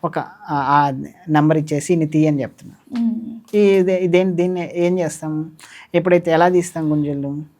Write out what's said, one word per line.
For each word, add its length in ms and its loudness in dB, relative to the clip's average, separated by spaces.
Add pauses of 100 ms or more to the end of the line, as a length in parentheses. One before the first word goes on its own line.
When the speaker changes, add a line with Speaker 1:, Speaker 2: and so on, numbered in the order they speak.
Speaker 1:
ఒక, 140 -4
ఆ, 140 -10 (180)
ఆ 400 2 (380)
నెంబర్ 300 4
ఇచ్చేసి 340 -4
ఇన్ని 140 0
తీయి 220 2
అని 140 -2
చెప్తున్నారు. 520 -16
Speaker 2:
Hmm. 240 -2 (360)
Speaker 1:
ఈ 40 2
ఇదే-, 400 4
ఇదేం-, 340 2
దీన్ని 400 -2
ఏం 260 0
చేస్తాం? 540 -6 (420)
ఎప్పుడైతే 360 2
ఎలా 180 4
తీస్తాం 440 0
గుంజీలు? 500 -4 (180)